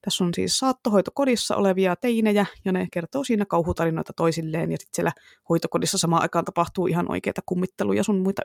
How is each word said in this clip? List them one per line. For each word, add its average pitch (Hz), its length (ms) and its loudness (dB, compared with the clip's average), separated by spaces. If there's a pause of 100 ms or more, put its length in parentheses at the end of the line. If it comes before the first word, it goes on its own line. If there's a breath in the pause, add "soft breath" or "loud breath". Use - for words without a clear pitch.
Tässä - 220 -2
on 175 100 2
siis 185 260 -2
saattohoitokodissa 254 960 0
olevia 190 400 2
teinejä, 220 500 2 (200 loud breath)
ja 190 60 0
ne 185 220 0
kertoo 185 300 -6
siinä 208 220 0
kauhutarinoita 165 680 0
toisilleen, 165 580 0
ja 160 60 -2
sit - 160 -14
siellä 170 180 0 (380 soft breath)
hoitokodissa 170 480 0
samaan 165 240 2
aikaan - 240 0
tapahtuu 175 420 -2
ihan 170 240 0
oikeita - 340 -4
kummitteluja, 196 580 0
sun 202 160 0
muita 190 260 -2